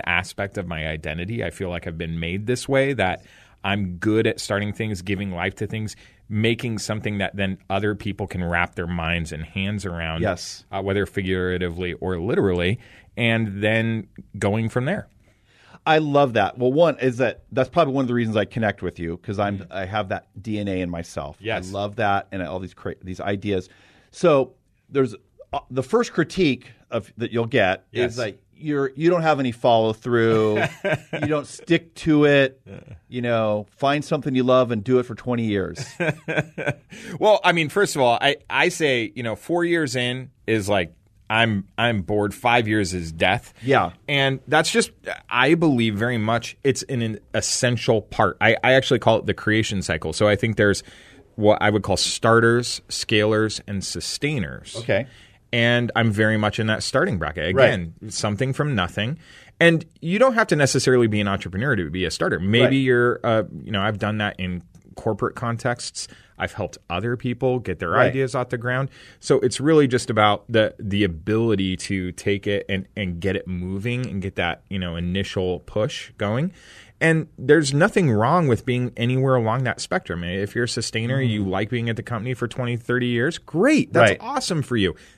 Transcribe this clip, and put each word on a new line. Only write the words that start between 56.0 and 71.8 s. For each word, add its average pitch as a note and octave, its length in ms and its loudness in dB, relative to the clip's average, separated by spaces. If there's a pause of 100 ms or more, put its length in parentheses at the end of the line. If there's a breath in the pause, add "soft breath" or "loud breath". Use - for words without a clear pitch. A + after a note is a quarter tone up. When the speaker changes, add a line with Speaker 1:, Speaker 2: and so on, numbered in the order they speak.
Speaker 1:
very G#2+ 260 2
much G#2 220 0
in A2 80 -2
that A2 160 0
starting D3+ 340 0
bracket. D#2 380 -4
Speaker 2:
Right. C3 180 6
Speaker 1:
Again, E2+ 200 -6 (160)
something A2 440 -2
from D3 220 -2
nothing. G#2 420 -4 (420 soft breath)
And E3 260 4 (160)
you F3 180 -2
don't B3+ 140 6
have A3 140 2
to E3 80 2
necessarily B2+ 520 4
be G#2 140 0
an G2+ 60 0
entrepreneur G2 480 -2
to E2+ 140 -2
be F2+ 160 -2
a D#2+ 60 -2
starter. G2+ 280 -2
Maybe G#2+ 260 4
Speaker 2:
Right. C3 100 4
Speaker 1:
you're, B2 480 4
uh, A2+ 200 2 (200)
you F#2+ 80 -10
know, G2+ 100 -2
I've G#2 160 0
done G#2+ 200 -2
that G#2 220 -4
in F2+ 220 -6 (340)
corporate A2 400 -4
contexts. - 720 -6 (300 soft breath)
I've - 160 -4
helped - 260 -8 (100)
other G#2+ 260 -2
people B2 440 -2
get F2+ 200 -6
their E2+ 120 -4
Speaker 2:
Right. A2+ 160 4
Speaker 1:
ideas C3 280 -2
off B2 140 -4
the B2 80 -4
ground. B2+ 320 -4 (300 loud breath)
So - 200 2
it's - 220 0
really D3+ 260 6
just A#2+ 220 -2
about G#2+ 420 4
the, A2 280 4
the G2+ 240 0
ability F#2+ 760 0
to F#2 340 -4